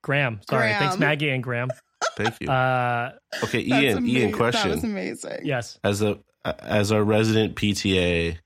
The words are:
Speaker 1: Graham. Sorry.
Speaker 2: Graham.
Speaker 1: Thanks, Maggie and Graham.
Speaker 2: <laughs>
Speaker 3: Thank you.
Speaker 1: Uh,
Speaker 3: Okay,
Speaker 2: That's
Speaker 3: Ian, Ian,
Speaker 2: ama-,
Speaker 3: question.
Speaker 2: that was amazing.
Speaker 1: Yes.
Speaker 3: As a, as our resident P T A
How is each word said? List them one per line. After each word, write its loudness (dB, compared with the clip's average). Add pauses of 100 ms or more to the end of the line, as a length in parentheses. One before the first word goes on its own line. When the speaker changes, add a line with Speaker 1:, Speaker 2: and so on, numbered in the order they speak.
Speaker 1:
Graham. 0 (100)
Sorry. 2
Speaker 2:
Graham. 0
Speaker 1:
Thanks, 0
Maggie 2
and -2
Graham. -4 (220)
Speaker 2:
<laughs> -4
Speaker 3:
Thank -4
you. -6
Speaker 1:
Uh, 0 (300)
Speaker 3:
Okay, -2
Speaker 2:
That's 4
Speaker 3:
Ian, 2
Ian, 2
Speaker 2:
ama-, -4
Speaker 3:
question. 2
Speaker 2:
that -2
was -4
amazing. -8
Speaker 1:
Yes. -6
Speaker 3:
As 0
a, 0 (260)
as 0
our 4
resident 2
P 0
T 2
A 0